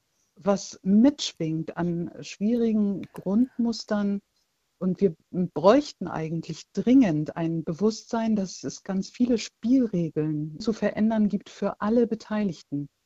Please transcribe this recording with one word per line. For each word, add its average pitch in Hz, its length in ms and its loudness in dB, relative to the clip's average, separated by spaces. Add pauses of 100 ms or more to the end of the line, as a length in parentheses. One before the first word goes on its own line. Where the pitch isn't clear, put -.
(360)
was 190 460 -2
mitschwingt 190 920 2
an 170 340 -4 (100)
schwierigen 214 800 0 (100)
Grundmustern. 208 1080 -2 (580)
Und 180 220 -2
wir 190 140 2 (160)
bräuchten 185 800 2
eigentlich 160 640 -8
dringend 196 640 4
ein 165 280 -4
Bewusstsein, 220 720 -2
dass 190 280 -6
es - 180 -10
ganz 190 280 -6
viele 247 280 0
Spielregeln 156 1200 -2
zu 226 120 -2
verändern 214 560 0
gibt - 200 -4
für - 320 -6
alle 233 260 2
Beteiligten. 208 840 -6 (180)